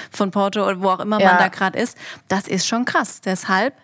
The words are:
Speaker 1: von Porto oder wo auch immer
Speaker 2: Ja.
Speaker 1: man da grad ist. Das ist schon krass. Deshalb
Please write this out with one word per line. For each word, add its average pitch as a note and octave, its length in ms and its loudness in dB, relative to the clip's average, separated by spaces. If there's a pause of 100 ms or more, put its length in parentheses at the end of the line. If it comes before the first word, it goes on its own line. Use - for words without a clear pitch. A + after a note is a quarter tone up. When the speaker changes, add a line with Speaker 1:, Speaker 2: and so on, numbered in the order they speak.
(120)
Speaker 1:
von G3 200 -2
Porto G3+ 360 0
oder F#3+ 140 -2
wo G3 80 2
auch F#3 100 2
immer G#3 220 0
Speaker 2:
Ja. G3 80 8
Speaker 1:
man F3+ 80 6
da F#3 100 4
grad F#3+ 280 -2
ist. A#3+ 200 -4 (320)
Das F#3+ 200 -2
ist F#3 200 -2
schon A#3+ 180 -2
krass. - 380 -2
Deshalb G3 600 -2